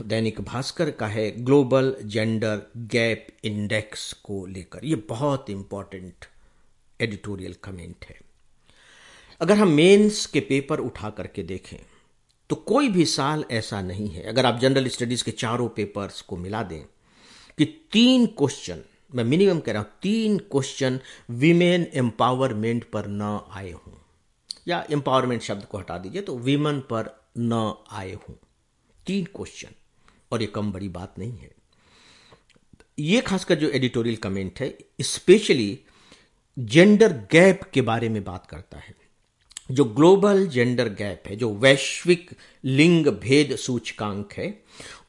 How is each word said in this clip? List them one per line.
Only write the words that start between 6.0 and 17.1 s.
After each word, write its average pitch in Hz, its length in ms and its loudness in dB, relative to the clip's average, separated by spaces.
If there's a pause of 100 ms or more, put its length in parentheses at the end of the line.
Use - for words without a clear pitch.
एडिटोरियल 98 600 -8
कमेंट 87 320 -16 (100)
है। - 140 -20 (1200)
अगर 175 140 4
हम 208 120 6
मेंस 196 580 6
के - 140 -2
पेपर 135 400 -2
उठा 110 300 -8
करके - 340 -12
देखें, 92 340 -12 (720)
तो 151 60 -2
कोई 262 340 0
भी 175 160 2
साल 151 460 -2
ऐसा 110 300 -4
नहीं 95 280 -6
है, 85 140 -12
अगर 117 220 0
आप 117 140 2
जनरल 131 280 2
स्टडीज 120 340 -4
के 117 100 -6
चारों 120 380 -4
पेपर्स 101 520 -8
को - 160 -12
मिला 98 260 -6
दें, 82 180 -12 (760)